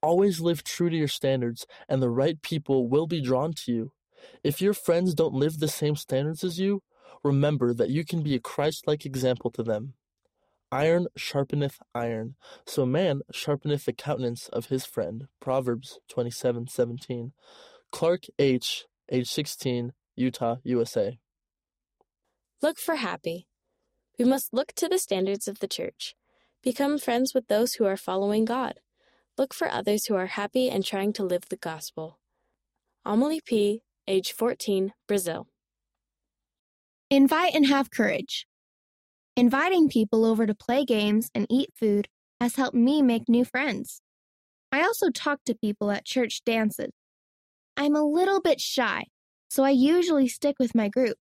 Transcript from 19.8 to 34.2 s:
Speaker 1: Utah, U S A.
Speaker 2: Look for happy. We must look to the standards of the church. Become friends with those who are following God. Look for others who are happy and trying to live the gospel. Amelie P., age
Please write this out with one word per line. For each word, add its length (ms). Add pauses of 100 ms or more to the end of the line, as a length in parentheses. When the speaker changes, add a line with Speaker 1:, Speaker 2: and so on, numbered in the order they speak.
Speaker 1:
Utah, 480
U 200
S 160
A. 200 (1400)
Speaker 2:
Look 180
for 180
happy. 520 (680)
We 80
must 260
look 220
to 140
the 100
standards 500
of 120
the 80
church. 460 (480)
Become 360
friends 340
with 140
those 280
who 100
are 120
following 480
God. 360 (580)
Look 160
for 160
others 360
who 100
are 100
happy 420
and 160
trying 280
to 100
live 260
the 80
gospel. 640 (840)
Amelie 400
P., 380 (260)
age 240